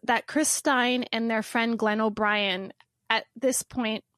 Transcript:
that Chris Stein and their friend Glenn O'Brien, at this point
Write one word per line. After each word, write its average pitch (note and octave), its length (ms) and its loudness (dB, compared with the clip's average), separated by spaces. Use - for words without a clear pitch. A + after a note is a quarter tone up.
that A#3 220 0
Chris D4+ 240 0
Stein B3 640 2
and A3+ 180 -2
their A3 140 0
friend A#3 340 0
Glenn G#3+ 240 0
O'Brien, G#3 720 0
at A3+ 140 0
this B3+ 260 0
point A3 420 -4